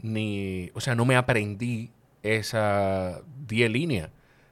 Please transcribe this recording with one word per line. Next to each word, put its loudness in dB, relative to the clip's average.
ni, -4
o -8
sea, 0
no 4
me 6
aprendí 0
esa 0
diez 4
líneas. 0